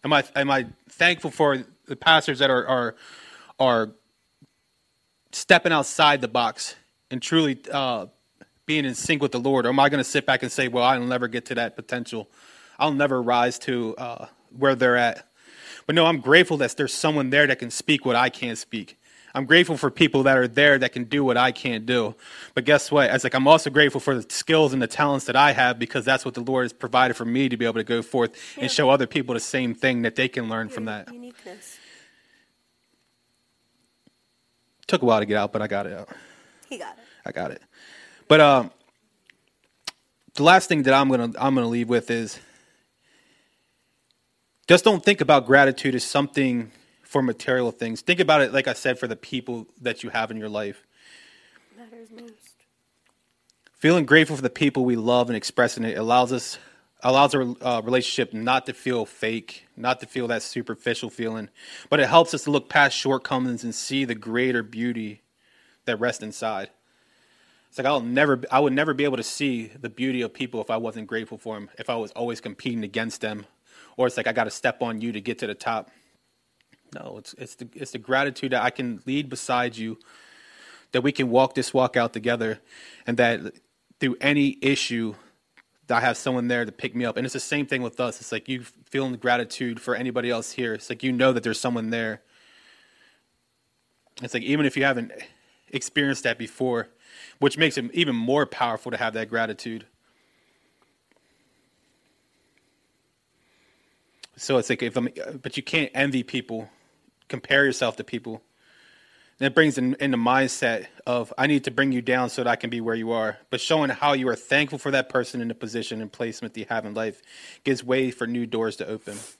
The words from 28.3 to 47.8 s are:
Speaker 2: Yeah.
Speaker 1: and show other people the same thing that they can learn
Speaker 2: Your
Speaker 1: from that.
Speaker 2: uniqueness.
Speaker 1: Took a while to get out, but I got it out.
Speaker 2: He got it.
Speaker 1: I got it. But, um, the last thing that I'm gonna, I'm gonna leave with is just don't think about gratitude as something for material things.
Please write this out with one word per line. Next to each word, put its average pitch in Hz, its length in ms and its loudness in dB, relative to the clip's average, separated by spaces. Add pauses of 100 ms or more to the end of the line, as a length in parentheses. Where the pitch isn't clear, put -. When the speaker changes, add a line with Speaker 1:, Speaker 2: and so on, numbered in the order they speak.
Speaker 2:
Yeah. - 60 -6
Speaker 1:
and 127 80 -2
show 143 180 4
other 135 180 4
people 127 260 -4
the 117 60 -2
same 123 340 -4
thing 127 280 0
that 113 160 -2
they 131 100 2
can 120 220 -6
learn 113 180 -4
Speaker 2:
Your - 80 -12
Speaker 1:
from 110 100 -8
that. 107 280 -10
Speaker 2:
uniqueness. 240 640 -20 (3000)
Speaker 1:
Took 175 140 2
a 127 40 0
while 113 140 4
to 104 60 -2
get 104 120 0
out, 104 160 -2
but 107 80 -4
I 107 60 -6
got 101 200 -4
it 85 60 -10
out. 98 160 -16 (600)
Speaker 2:
He 262 80 -12
got - 200 -16
it. - 60 -20 (220)
Speaker 1:
I - 60 -10
got 80 200 -8
it. - 100 -16 (640)
But, 156 140 8
um, 135 300 6 (1600)
the 143 100 -2
last 185 260 8
thing 156 140 2
that 135 100 6
I'm 135 160 6
gonna, 120 280 2
I'm 135 180 2
gonna 123 120 2
leave 117 220 -2
with 120 200 2
is 117 300 -4 (2250)
just 170 160 8
don't 202 200 4
think 202 180 2
about 139 240 6
gratitude 135 500 6
as 120 80 -2
something 131 680 0 (320)
for - 180 -2
material 123 500 0
things. 113 300 -6